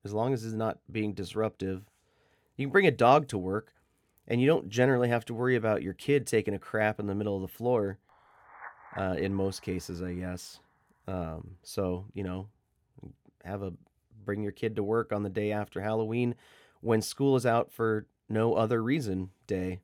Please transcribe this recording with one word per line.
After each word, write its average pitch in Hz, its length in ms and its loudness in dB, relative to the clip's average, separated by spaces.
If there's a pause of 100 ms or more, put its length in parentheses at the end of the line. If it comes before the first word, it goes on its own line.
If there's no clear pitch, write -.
As 101 100 -8
long 120 200 0
as 110 100 -4
it's 113 100 -6
not 110 260 -2 (120)
being 107 220 -2
disruptive. 98 760 -4 (680)
You 139 100 -4
can 135 60 -6
bring 196 120 6
a 156 60 6
dog 131 380 6
to 113 80 -4
work, 95 360 -4 (540)
and 120 140 2
you 131 60 4
don't 156 200 2
generally 123 400 4
have 120 180 2
to 120 80 -10
worry 123 220 2
about 110 280 2
your 92 100 -6
kid 143 340 0
taking 107 260 0
a 95 60 -4
crap 107 400 0
in 101 80 -4
the 98 80 -2
middle 104 220 -2
of 92 40 -4
the 95 60 -6
floor, 110 500 0 (1000)
uh, 92 200 0
in 98 160 0
most 98 280 -2
cases, 92 400 -6
I 90 140 -6
guess. 90 440 -10 (480)
Um, 85 560 -8
so, 92 500 -4
you 98 100 -6
know, 95 260 -8 (960)
have 98 160 -8
a 92 120 -8 (520)
bring 104 180 -4
your 101 80 -4
kid 110 240 -4
to 104 80 -2
work 110 300 0
on 104 100 -2
the 98 60 -4
day 104 240 -2
after 104 260 -4
Halloween 113 560 0 (460)
when 110 200 4
school 139 360 2
is 120 80 0
out 117 260 4
for 110 340 0 (220)
no 110 260 2
other 113 300 2
reason 104 480 -2 (140)
day. 92 380 -4